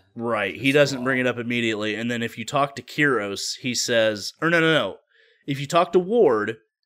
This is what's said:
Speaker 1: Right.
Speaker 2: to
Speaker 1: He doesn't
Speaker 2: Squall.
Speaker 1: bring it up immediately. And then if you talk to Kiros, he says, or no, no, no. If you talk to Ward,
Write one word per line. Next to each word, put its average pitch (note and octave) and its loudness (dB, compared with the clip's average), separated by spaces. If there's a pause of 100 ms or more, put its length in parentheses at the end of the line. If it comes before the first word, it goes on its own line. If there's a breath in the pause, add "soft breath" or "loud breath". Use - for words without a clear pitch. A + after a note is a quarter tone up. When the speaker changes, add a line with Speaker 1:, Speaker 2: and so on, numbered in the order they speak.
(140)
Speaker 1:
Right. A2 -2
Speaker 2:
to D#2 -12
Speaker 1:
He C3+ 2
doesn't C#3 4
Speaker 2:
Squall. B2 -6
Speaker 1:
bring C3 0
it B2+ 0
up A#2+ -2
immediately. A2+ -2
And A#2 -4
then A#2 -4
if A2+ -8
you A2+ -10
talk C#3 -2
to A#2+ -10
Kiros, A2 -2
he B2+ -4
says, A2 0
or D#3+ 0
no, E3+ 4
no, D#3+ 4
no. A2+ 0 (500 soft breath)
If C#3 -4
you C#3+ -8
talk F3 2
to F#3+ 6
Ward, E3+ 2 (300)